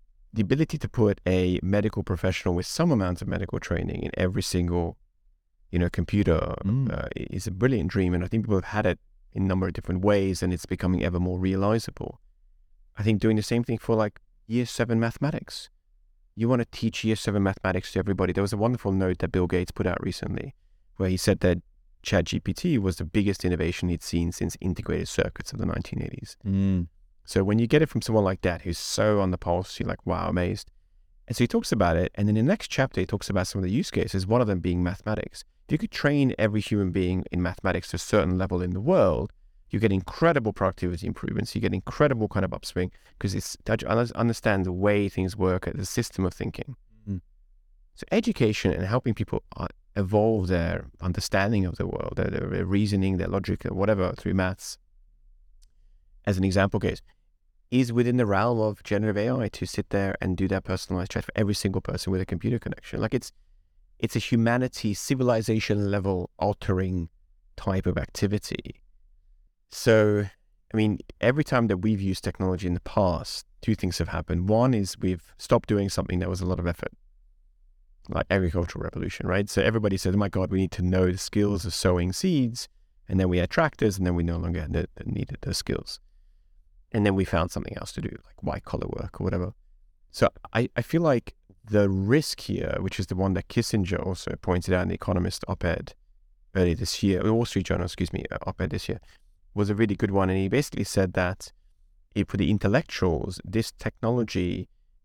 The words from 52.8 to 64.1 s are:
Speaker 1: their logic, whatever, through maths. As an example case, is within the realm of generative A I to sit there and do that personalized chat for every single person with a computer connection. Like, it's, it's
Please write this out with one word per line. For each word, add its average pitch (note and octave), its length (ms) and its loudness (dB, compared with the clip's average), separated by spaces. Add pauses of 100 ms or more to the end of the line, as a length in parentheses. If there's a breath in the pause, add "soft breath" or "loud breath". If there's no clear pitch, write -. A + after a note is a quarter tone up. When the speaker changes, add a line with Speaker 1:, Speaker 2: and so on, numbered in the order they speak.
Speaker 1:
their F2 100 0
logic, F#2+ 360 -2
whatever, F#2 520 0
through F#2 200 -2
maths. F#2+ 420 -2 (1500)
As G2 140 2
an F#2+ 60 2
example G2 360 2
case, - 220 -2 (720)
is B2 200 4
within A#2+ 260 4
the A#2+ 80 4
realm G#2+ 340 4
of G#2+ 240 0
generative G#2 340 0
A A2 120 0 (140)
I G2+ 60 -2
to - 160 -8
sit - 240 -4
there G2 320 0
and F#2 160 0
do F#2+ 100 2
that F#2+ 160 0
personalized F#2 480 -4
chat F2+ 140 -4
for - 100 -12
every G#2 180 0
single F#2+ 280 -2
person - 300 -4
with F#2 100 0
a F#2 40 -4
computer A2 340 -2
connection. - 420 -8
Like, - 120 -2
it's, - 180 -4 (680)
it's - 160 -2